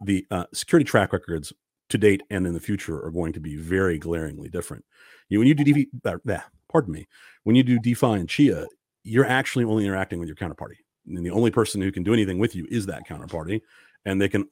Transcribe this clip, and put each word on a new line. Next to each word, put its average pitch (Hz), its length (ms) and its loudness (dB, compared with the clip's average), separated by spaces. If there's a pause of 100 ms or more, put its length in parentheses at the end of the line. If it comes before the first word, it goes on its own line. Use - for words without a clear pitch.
the, 98 260 0
uh, 90 220 -2
security - 320 2
track 104 280 2
records 85 420 -6 (340)
to 123 100 0
date 98 320 4
and 95 160 -2
in 87 60 -2
the 82 80 -6
future 85 420 -6
are 80 80 -10
going 82 220 -4
to 80 80 -10
be 76 160 -10
very 87 420 0
glaringly 78 520 -6
different. - 340 -10 (440)
You 98 80 2
know, 104 40 6
when 120 80 6
you 156 60 8
do 147 100 2
D 143 80 6
V, 143 160 2 (160)
uh, 90 200 -4
yeah, 95 180 -4 (280)
pardon 120 220 2
me, 78 160 -12 (360)
when 113 120 4
you 131 60 8
do 123 160 2
DeFi 117 340 2
and 90 160 -2
Chia, 95 380 2 (360)
you're 120 240 2
actually 127 380 0
only 110 200 2
interacting 95 340 -2
with 85 100 -6
your 78 80 -12
counterparty. - 400 -10 (300)
And 87 200 -8
the 87 40 -4
only 113 200 4
person 107 300 0
who 95 100 0
can 90 140 -6
do 104 100 2
anything 95 240 2
with 110 160 0
you 87 160 -10
is 110 160 -4
that 85 200 -10
counterparty, 87 560 -8 (420)
and 98 160 0
they 98 80 2
can 101 240 -2